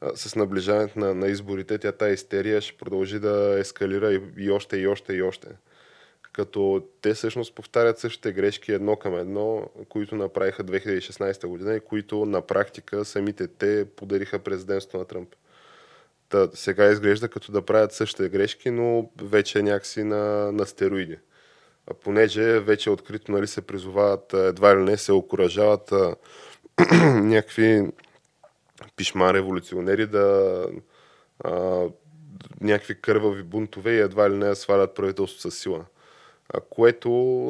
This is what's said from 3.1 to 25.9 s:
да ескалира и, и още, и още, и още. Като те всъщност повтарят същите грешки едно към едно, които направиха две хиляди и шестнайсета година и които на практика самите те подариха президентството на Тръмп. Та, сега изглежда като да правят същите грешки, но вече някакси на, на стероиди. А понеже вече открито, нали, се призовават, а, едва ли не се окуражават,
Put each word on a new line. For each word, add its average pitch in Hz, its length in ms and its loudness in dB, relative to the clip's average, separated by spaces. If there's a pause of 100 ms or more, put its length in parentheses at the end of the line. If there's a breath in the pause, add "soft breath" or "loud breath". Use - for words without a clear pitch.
да 101 400 2
ескалира 98 540 -2
и, 95 80 2 (180)
и 98 120 -2
още, 101 260 -2
и 95 100 -2
още, 101 260 -2
и 92 100 -2
още. - 260 -6 (840 soft breath)
Като 98 500 -2 (200)
те 107 120 0
всъщност 113 400 -6
повтарят 117 440 0
същите 113 340 -6
грешки 101 400 -2
едно 101 240 0
към 92 220 -4
едно, 104 500 -4 (200)
които 104 260 -8
направиха 95 480 -4
две 95 180 -4
хиляди 98 180 -4
и - 20 -6
шестнайсета 95 480 -6
година 92 260 -6
и 110 60 -4
които 107 440 -4
на 101 160 -2
практика - 640 -4
самите 101 440 -6
те 104 360 -2 (120)
подариха 98 420 -4
президентството 95 600 -6
на 92 60 -8
Тръмп. 90 240 -12 (1000 soft breath)
Та, 95 260 4
сега 98 320 2
изглежда 104 420 4
като - 240 -14
да 101 100 0
правят 107 300 2
същите 95 360 -4
грешки, 98 420 -2
но 117 400 0 (120)
вече 101 400 0
някакси 104 420 -2
на, 104 480 -2
на 104 140 -2
стероиди. 95 500 -4 (720 soft breath)
А - 40 -12
понеже 107 640 2
вече 104 300 0
открито, 104 420 -6
нали, 101 140 0
се - 140 -8
призовават, 98 760 -2
а, 95 120 2
едва 98 300 8
ли 98 60 4
не 98 140 2
се 98 160 -2
окуражават, 98 800 2